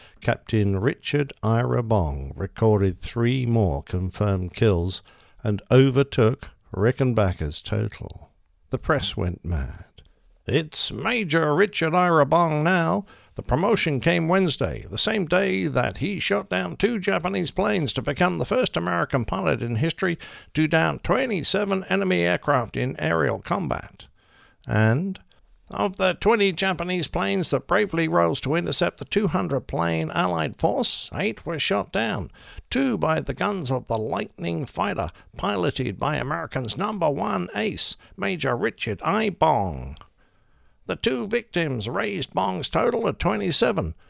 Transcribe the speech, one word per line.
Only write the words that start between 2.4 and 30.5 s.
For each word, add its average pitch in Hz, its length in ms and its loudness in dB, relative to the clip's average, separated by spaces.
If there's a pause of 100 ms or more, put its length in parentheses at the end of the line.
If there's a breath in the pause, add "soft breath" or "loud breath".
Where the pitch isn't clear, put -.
three 120 480 0
more 101 380 2
confirmed 92 680 -2
kills 95 500 2 (400 soft breath)
and 104 260 -2
overtook 131 800 4 (240)
Rickenbacker's 104 880 0
total. - 680 -6 (400)
The 123 80 -4
press - 360 0
went 90 300 -4
mad. 78 560 -6 (460)
"It's - 440 0
Major 165 640 0
Richard 165 400 2
Ira 175 320 6
Bong 156 380 2
now. 175 420 2 (300 loud breath)
The - 80 -8
promotion 156 560 2
came 170 280 2
Wednesday, 160 640 0
the 101 80 -8
same 202 300 2
day 190 380 2
that 127 320 -2
he 185 200 -4
shot 196 320 -2
down 180 280 -2
two 233 200 2
Japanese 185 540 -2
planes 190 420 0
to 131 80 -4
become 160 380 0
the 139 60 0
first 247 300 0
American 170 480 0
pilot 165 380 0
in 117 140 -2
history 165 420 -2 (380 loud breath)
to 156 120 2
down 160 300 2
twenty-seven 196 920 0
enemy 95 320 2
aircraft 117 540 0
in 135 240 -2
aerial 156 380 0
combat." - 680 -6 (580 soft breath)
And 120 540 2 (520 soft breath)
of 196 260 0
the 185 160 2
twenty 202 380 4
Japanese 180 560 -2
planes 190 420 0
that 135 160 0
bravely 175 420 2
rose 170 340 2
to - 120 0
intercept 170 460 0
the - 60 -12
two 214 240 2
hundred 151 320 -2
plane 165 500 -2
Allied 151 480 -2